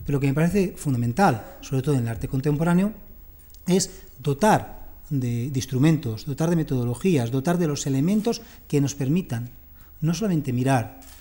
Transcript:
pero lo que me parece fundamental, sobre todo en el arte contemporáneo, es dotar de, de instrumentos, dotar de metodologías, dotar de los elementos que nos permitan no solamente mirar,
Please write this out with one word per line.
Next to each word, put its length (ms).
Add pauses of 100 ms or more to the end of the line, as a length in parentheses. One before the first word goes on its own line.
pero 120
lo 20
que 80
me 60
parece 420
fundamental, 880
sobre 200
todo 140
en 60
el 80
arte 180
contemporáneo, 640 (720)
es 360 (160)
dotar 640 (240)
de, 400
de 100
instrumentos, 640
dotar 240
de 80
metodologías, 720
dotar 260
de 100
los 200
elementos 540 (260)
que 140
nos 140
permitan 540 (520)
no 120
solamente 380
mirar, 480 (220)